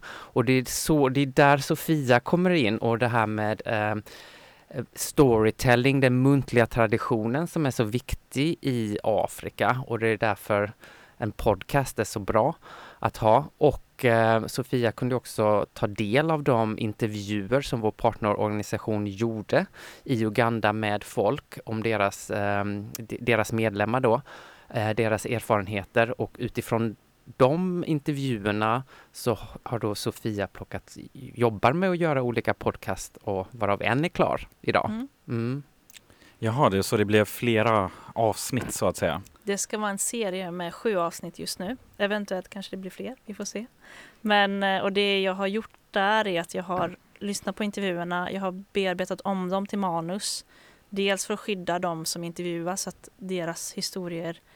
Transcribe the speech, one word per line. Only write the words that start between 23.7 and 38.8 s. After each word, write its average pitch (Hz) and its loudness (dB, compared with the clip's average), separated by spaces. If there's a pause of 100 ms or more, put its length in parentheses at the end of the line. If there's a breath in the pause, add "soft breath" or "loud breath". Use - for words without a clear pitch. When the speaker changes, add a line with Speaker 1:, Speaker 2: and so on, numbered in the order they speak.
Speaker 1:
då, 127 2 (480 loud breath)
eh, 107 -2
deras 110 0
erfarenheter, 107 0
och 107 -6
utifrån 113 -2 (420)
de 175 2
intervjuerna 123 0 (280 loud breath)
så - -2 (260)
har 113 -6
då 104 -2
Sofia 104 -4
plockat, - -14 (160)
jobbar 117 2
med 185 2
att 175 0
göra 156 2
olika 117 0
podcast - -6
och 95 -4
varav 101 -2
en 123 2
är 180 -2
klar - -2 (140)
idag. - 0
Speaker 2:
Mm. 226 -6 (200)
Speaker 1:
Mm. 120 -4 (760 soft breath)
Speaker 3:
Jaha, 117 2
det 95 2
är 98 4
så 113 0
det 104 4
blev 104 6
flera 110 2 (240 loud breath)
avsnitt - -2
så 104 0